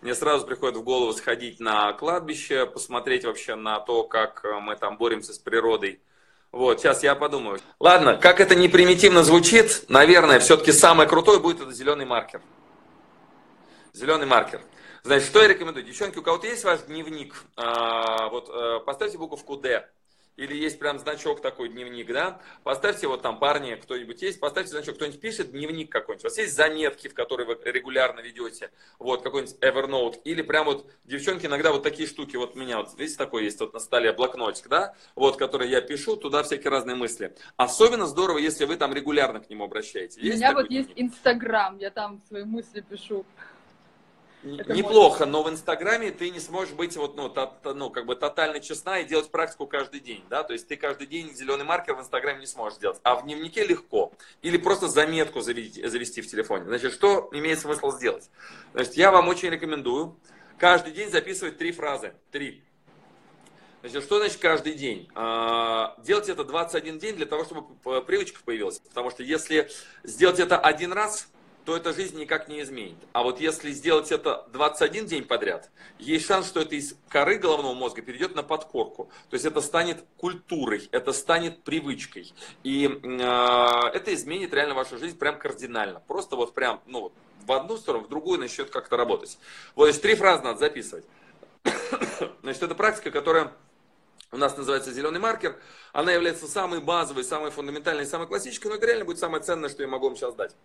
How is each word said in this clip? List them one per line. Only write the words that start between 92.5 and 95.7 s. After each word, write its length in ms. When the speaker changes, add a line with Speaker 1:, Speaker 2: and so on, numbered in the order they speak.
Speaker 1:
это 140
практика, 340
которая 420
у 60
нас 200
называется 360
"Зелёный 260
маркер". 400